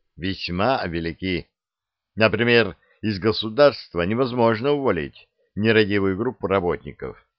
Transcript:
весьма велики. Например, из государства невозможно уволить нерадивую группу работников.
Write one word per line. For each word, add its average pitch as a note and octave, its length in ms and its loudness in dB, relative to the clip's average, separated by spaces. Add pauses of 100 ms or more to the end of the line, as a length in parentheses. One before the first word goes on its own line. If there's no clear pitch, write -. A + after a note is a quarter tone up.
(160)
весьма F#2+ 680 -4
велики. E2 640 -6 (640)
Например, A2 640 2 (260)
из G#2 160 -2
государства A2 840 0
невозможно A#2 680 0
уволить A2 580 -4 (280)
нерадивую G#2 600 2
группу A2+ 300 -4
работников. D#2+ 800 -4 (120)